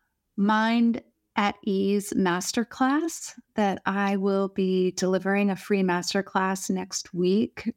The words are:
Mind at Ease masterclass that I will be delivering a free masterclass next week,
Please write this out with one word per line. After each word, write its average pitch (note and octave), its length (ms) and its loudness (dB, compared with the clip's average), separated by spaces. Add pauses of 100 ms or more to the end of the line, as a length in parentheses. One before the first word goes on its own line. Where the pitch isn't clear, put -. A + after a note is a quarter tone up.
(380)
Mind A3 640 2 (340)
at G#3 200 0 (100)
Ease G3 480 0
masterclass A#3+ 1200 -2 (220)
that G3 300 0
I G3 320 0
will G3 320 0
be F#3 420 2
delivering F#3+ 580 0
a F#3 80 -2
free G3 260 0
masterclass F#3+ 880 -2
next F#3 440 -6
week, F#3+ 640 0